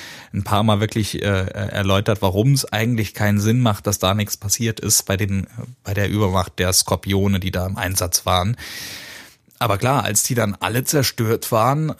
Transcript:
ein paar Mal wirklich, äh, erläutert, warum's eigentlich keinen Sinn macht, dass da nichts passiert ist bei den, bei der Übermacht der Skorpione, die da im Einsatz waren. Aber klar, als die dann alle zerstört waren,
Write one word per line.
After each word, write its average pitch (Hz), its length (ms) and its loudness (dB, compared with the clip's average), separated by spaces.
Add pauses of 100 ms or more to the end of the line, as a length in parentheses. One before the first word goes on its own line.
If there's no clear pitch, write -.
(320)
ein 101 120 -2
paar 104 180 0
Mal 107 180 4
wirklich, 107 420 -2
äh, - 40 0
erläutert, 101 960 0
warum's 110 420 4
eigentlich 110 480 0
keinen 104 260 2
Sinn 113 220 2
macht, 113 260 2
dass 101 120 0
da 95 160 2
nichts 104 240 -2
passiert 113 420 -2
ist - 220 0
bei 98 160 0
den, 98 280 -2 (380)
bei - 80 -6
der 98 160 0
Übermacht 95 500 0
der 92 140 0
Skorpione, 98 640 2
die 90 120 -4
da 92 160 -4
im 95 100 -6
Einsatz 92 480 -2
waren. 92 320 2 (1040)
Aber 104 180 0
klar, 123 280 2
als 104 180 0
die - 120 -2
dann 107 240 0
alle 113 260 -2
zerstört 117 680 0
waren, 135 480 2